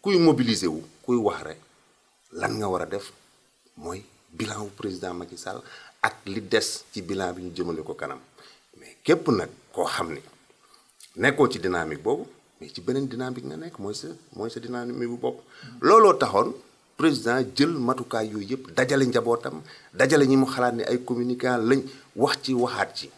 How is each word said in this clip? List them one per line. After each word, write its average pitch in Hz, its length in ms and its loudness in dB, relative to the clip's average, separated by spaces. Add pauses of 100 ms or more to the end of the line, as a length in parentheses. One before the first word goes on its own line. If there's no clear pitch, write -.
kuy 196 180 2
mobiliser 123 500 4
wu, 80 140 -4 (200)
kuy 123 140 2
wax 104 260 0
rek, 78 160 -12 (720)
lan - 260 -4
nga 104 100 -2
war 90 140 0
a 82 40 -4
def 98 260 -10 (640)
mooy 90 260 -12 (300)
bilan 101 300 -8
wu 101 140 -10
président 92 380 -6
Macky 87 220 -12
Sall - 240 -10 (420)
ak 107 140 0 (100)
li 101 160 -6
des - 500 -2
ci 104 100 -8
bilan 92 300 -4
bi 90 100 -12
ñu 90 120 -12
jëmale 85 280 -6
ko 78 120 -10
kanam. 67 240 -10 (600)
Mais - 240 -20
képp 165 260 2
nag 92 200 2 (240)
koo 87 120 -2
xam 85 280 -4
ni 69 80 -10 (960)
nekkoo 139 320 4
ci - 100 -2
dynamique 82 440 -2
boobu, 123 220 -2 (360)
mais - 80 -16
ci - 120 -14
beneen 131 280 -4
dynamique 123 360 -8
nga 147 120 -10
nekk, 165 220 -14
mooy 101 160 -8
sa, 147 140 -12 (260)
mooy 107 160 -6
sa 117 100 -12
dynamique 120 480 -8
bu 120 80 -6
bopp. 123 260 -6 (380)
Looloo 214 340 8
taxoon 104 380 2 (440)
président 127 460 2 (140)
jël 151 140 4
matukaay 123 580 -2
yooyu 104 220 -8
yëpp, 131 240 -8
dajale 131 320 4
njabootam, 117 560 0 (320)
dajale 156 320 6
ñi 135 100 6
mu 135 100 6
xalaat 123 260 0
ni 117 120 -4
ay 123 200 0
communicants 123 540 -2
lañ, 127 240 4 (340)
wax - 260 0
ci 131 100 -4
waxaat 117 420 -2
ci. - 240 -14